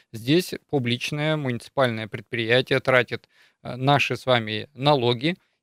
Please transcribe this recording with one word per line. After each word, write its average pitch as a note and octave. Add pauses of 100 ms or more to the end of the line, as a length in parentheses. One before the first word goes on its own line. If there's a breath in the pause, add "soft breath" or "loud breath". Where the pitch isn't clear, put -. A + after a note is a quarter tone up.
(120 soft breath)
Здесь C3 (160)
публичное D3
муниципальное A#2+
предприятие A#2+
тратит, B2 (360 soft breath)
э, C3
наши C3+
с -
вами G#2+
налоги, C3 (260)